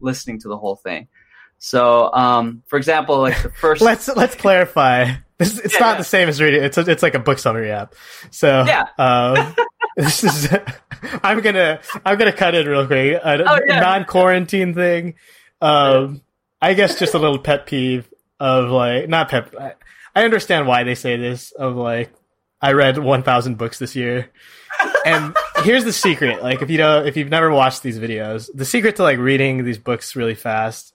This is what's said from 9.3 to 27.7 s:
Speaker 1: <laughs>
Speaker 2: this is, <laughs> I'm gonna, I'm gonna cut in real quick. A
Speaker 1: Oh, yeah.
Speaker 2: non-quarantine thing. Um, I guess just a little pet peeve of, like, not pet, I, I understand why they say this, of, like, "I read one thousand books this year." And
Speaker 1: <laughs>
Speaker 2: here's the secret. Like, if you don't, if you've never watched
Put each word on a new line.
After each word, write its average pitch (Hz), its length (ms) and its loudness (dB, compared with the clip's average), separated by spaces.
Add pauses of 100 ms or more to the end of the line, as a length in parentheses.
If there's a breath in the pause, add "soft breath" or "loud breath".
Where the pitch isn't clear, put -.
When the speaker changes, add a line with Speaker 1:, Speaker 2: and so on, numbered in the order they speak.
Speaker 1:
<laughs> - 200 -8
Speaker 2:
this 151 280 0
is, 151 240 0 (400)
<laughs> - 340 -12
I'm 214 180 0
gonna, 185 400 0 (240 loud breath)
I'm 196 140 2
gonna 214 140 2
cut 175 220 0
in 160 140 2
real 139 180 0
quick. 139 360 2
A 156 220 2
Speaker 1:
Oh, 196 220 4
yeah. 196 140 2
Speaker 2:
non-quarantine 185 920 2
thing. 175 400 -2 (460 soft breath)
Um, 139 640 2 (380)
I 180 140 2
guess 190 240 2
just 170 160 0
a 165 40 0
little 147 200 0
pet 143 280 -2
peeve 127 420 -4 (320)
of, 131 300 2
like, 127 380 0
not 160 200 0
pet, 120 320 -4
I, - 140 -12 (400 loud breath)
I 220 100 4
understand 190 440 0
why 123 160 2
they 123 120 -4
say 123 200 -4
this, 123 360 -8
of, 131 240 -6
like, 117 360 -4 (480)
"I 139 120 2
read 139 260 2
one 135 240 0
thousand 123 360 0
books 117 200 -8
this - 160 -12
year." 123 360 -6 (760 loud breath)
And 160 300 0 (120)
Speaker 1:
<laughs> - 140 -4
Speaker 2:
here's 233 220 2
the 226 80 -4
secret. 135 500 -2
Like, 127 200 -4
if 139 80 -6
you 160 80 0
don't, 151 280 2
if 147 100 -4
you've 147 120 -4
never 160 240 2
watched 131 320 2